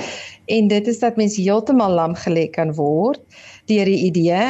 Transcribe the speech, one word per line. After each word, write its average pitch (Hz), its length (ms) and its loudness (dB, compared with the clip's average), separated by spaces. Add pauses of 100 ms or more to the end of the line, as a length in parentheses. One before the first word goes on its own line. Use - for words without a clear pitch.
(460)
En 214 220 2
dit 208 200 0
is 233 120 -2
dat 233 200 -2
mens 208 160 0
heeltemal 214 560 2
lam 170 240 0
gelê 165 340 -2
kan 160 280 -4
word 160 420 0 (480)
deur 208 180 2
die 190 220 2
idee 170 320 2 (100)